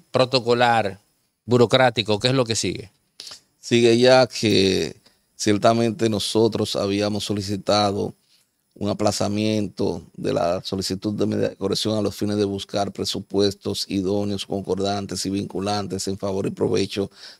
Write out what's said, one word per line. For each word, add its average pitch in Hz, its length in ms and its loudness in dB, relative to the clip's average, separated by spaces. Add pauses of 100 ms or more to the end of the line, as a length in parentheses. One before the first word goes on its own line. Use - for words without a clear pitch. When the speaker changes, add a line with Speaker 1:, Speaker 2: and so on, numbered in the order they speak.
Speaker 1:
protocolar, 120 920 2 (460)
burocrático, 117 720 4
¿qué 123 100 2
es 127 40 2
lo 131 120 2
que 110 100 -4
sigue? - 360 -6 (680)
Speaker 2:
Sigue 117 380 4
ya 127 260 8
que 95 680 0 (400)
ciertamente 113 760 2
nosotros 107 680 0
habíamos 101 500 -2
solicitado 101 880 -2 (600)
un 101 140 -4
aplazamiento 104 1120 -2 (140)
de - 160 -4
la 92 320 0
solicitud 98 500 -4
de 104 120 -2
medida 107 240 -2
de 104 80 -14
corrección 107 400 -2
a 104 40 -2
los 98 140 -2
fines 104 220 -4
de 104 80 2
buscar 98 480 -6
presupuestos 98 960 -4
idóneos, 98 560 -2
concordantes 98 800 -4
y 95 40 -4
vinculantes 98 800 -4
en 98 100 -4
favor 98 300 -4
y 117 40 -4
provecho 101 600 -2 (280)